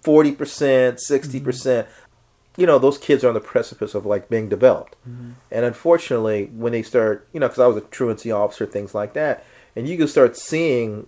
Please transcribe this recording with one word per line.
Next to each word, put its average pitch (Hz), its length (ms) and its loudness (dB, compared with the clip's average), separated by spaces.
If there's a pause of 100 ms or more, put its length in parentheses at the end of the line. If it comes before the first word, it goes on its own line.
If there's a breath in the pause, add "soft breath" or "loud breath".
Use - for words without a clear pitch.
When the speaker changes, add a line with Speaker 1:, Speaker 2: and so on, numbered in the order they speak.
Speaker 1:
forty 151 300 6
percent, 131 680 0
sixty 135 400 -4
percent. 127 480 -2
Speaker 2:
Mm-hmm. - 760 -16
Speaker 1:
You 180 40 4
know, 147 140 6
those 139 180 4
kids 127 260 0
are 127 40 2
on 117 80 2
the 107 40 -4
precipice - 540 -6
of, 101 100 -6
like, 104 260 -4
being 110 200 -4
developed. 104 460 2 (120)
Speaker 2:
Mm-hmm. 120 240 -16 (200)
Speaker 1:
And 117 140 -2
unfortunately, 113 880 0
when 117 160 -4
they 117 100 -2
start, 110 500 -2
you 160 80 -10
know, 131 80 2
'cause 131 120 -4
I 123 80 6
was 107 100 4
a 104 40 -6
truancy 113 500 -6
officer, 104 340 -2
things 101 300 -8
like 107 180 -6
that, 147 300 -4 (320 soft breath)
and 120 120 -8
you 175 80 -6
can 156 120 0
start 131 280 4
seeing 120 720 -4